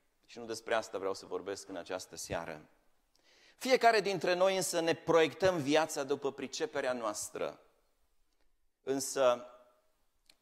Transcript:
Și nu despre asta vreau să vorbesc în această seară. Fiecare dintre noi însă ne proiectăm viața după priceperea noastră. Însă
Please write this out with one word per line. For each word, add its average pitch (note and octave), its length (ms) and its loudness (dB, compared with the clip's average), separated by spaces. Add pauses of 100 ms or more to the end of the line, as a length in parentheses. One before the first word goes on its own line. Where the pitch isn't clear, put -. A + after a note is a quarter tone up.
(260)
Și - 120 -20
nu A#2 80 -12
despre A2 280 -6
asta A2 240 -4
vreau F#2+ 160 -4
să - 120 -10
vorbesc F#2 420 -8
în F#2+ 80 -12
această F2+ 400 -8
seară. E2 540 -10 (880)
Fiecare A#3 440 6
dintre F3+ 320 0
noi F#3+ 220 4
însă F3+ 240 0
ne E3 140 2
proiectăm E3 640 4
viața D#3 460 2
după C3+ 280 -2
priceperea C3+ 640 -4
noastră. G#2+ 680 -4 (1200)
Însă C3 640 0 (960)